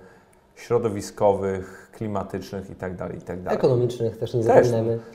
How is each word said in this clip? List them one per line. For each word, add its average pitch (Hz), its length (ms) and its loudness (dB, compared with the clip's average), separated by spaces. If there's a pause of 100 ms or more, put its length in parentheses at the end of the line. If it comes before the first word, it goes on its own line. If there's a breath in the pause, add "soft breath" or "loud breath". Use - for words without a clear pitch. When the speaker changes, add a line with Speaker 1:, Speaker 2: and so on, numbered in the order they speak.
(560 loud breath)
Speaker 1:
środowiskowych, 98 1400 0
klimatycznych 98 760 -6
i 95 60 -14
tak 92 200 -8
dalej, 87 220 -8
i 85 40 -14
tak 87 200 -10
dalej. 90 180 -2
Speaker 2:
Ekonomicznych 120 580 2
też - 160 -6
nie 117 100 2
Speaker 1:
Też. 120 240 8
Speaker 2:
zapominajmy. 113 320 2 (160)